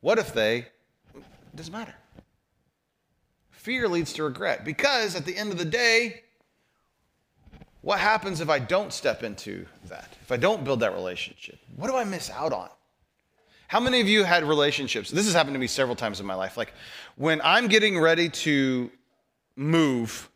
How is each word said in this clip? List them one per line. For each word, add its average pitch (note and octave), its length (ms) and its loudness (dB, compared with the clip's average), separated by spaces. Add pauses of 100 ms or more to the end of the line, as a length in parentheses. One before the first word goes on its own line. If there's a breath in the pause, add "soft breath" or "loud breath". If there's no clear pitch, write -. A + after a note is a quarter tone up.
What G#3+ 180 2
if - 140 -4
they, A2+ 260 2 (560)
it - 420 -20
doesn't E3 160 -16
matter. A3 220 -14 (1600)
Fear A#3+ 380 -4
leads E3+ 260 -2
to D#3 80 -6
regret, D3+ 420 -2
because A3 520 -2
at D#3 80 -8
the F3 120 -8
end G#3 140 -8
of F#3 80 -6
the F3 60 -4
day, A#3 580 2 (1600)
what G3+ 200 -2
happens G3+ 400 0
if D#3 80 -6
I D3+ 100 2
don't F3 340 -2
step - 300 -2
into G2 440 -12 (200)
that? - 360 -18
If - 100 -6
I B2 40 -2
don't E3+ 280 0
build B2+ 160 0
that G#2 140 0
relationship, - 640 -10 (180)
what F3 120 -8
do C4 80 -2
I B3 80 -2
miss F#3+ 260 -8
out D3 220 -6
on? F#2 160 -8 (1000 soft breath)
How G#3 120 4
many B3+ 200 4
of G3+ 80 4
you G#3 160 6
had F3 200 4
relationships? C#3+ 680 0
This G3 160 0
has F#3+ 80 2
happened C#3+ 200 4
to C3+ 60 -4
me B2+ 60 -2
several B2 300 0
times G#2 240 -6
in G2 60 -10
my F#2+ 80 -6
life. F#2 220 -6
Like, A#2 160 -6 (440 loud breath)
when D#3 260 0
I'm G#3+ 260 4
getting G3+ 300 4
ready E3 320 4
to C3 600 0 (680)
move C#3 800 0